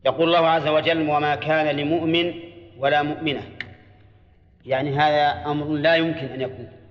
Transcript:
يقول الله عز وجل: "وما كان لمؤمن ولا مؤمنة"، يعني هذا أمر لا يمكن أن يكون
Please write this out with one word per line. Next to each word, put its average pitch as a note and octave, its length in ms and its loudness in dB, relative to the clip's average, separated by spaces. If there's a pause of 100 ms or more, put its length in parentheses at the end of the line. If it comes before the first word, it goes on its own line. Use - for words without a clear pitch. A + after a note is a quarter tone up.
يقول C3+ 180 2
الله E3 240 4
عز D#3+ 200 2
وجل: D#3 420 2
"وما D3 260 2
كان D3+ 400 0
لمؤمن E3 580 0 (440)
ولا C#3+ 240 2
مؤمنة"، D3 400 -4 (1200)
يعني C3+ 300 -2
هذا D3 560 2
أمر D3 140 -4
لا D3+ 300 2
يمكن E3 300 -2
أن C3 160 -8
يكون B2 300 -10 (200)